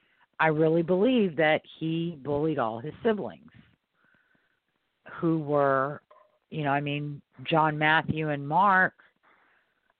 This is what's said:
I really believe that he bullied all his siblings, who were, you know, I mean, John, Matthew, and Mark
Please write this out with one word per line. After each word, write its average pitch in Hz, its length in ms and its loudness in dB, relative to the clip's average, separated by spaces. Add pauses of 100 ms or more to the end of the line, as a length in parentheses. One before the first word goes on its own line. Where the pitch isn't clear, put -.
(400)
I 160 80 2
really 160 340 2
believe 190 540 2
that 156 260 2 (180)
he 165 440 -4
bullied 147 340 -2
all 117 220 -2
his 151 140 -10 (100)
siblings, 151 480 -4 (1600)
who 165 260 0
were, 143 640 0 (480)
you 151 140 -6
know, 139 80 0
I 143 100 0
mean, 147 400 -6 (220)
John, 156 340 0
Matthew, 156 520 0
and 143 180 -6
Mark 185 460 2 (1080)